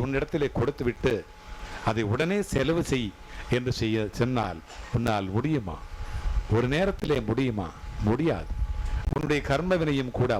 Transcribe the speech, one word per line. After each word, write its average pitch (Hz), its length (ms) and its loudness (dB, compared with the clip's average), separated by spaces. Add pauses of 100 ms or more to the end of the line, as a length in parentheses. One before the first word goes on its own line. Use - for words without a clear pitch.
உன்னிடத்திலே 139 540 0
கொடுத்துவிட்டு, 120 560 2 (760)
அதை 110 220 2
உடனே 165 260 2 (140)
செலவு 156 380 2
செய் 120 200 2 (460)
என்று 127 240 0
செய்ய 110 260 2 (120)
சொன்னால் 113 420 0 (360)
உன்னால் 110 380 2
முடியுமா? 113 440 0 (800)
ஒரு 120 180 4
நேரத்திலே 151 440 2 (100)
முடியுமா? 110 400 0 (400)
முடியாது. 123 420 2 (640)
உன்னுடைய 151 260 0 (100)
கர்ம 170 300 2
வினையும் 135 380 0
கூட 123 220 2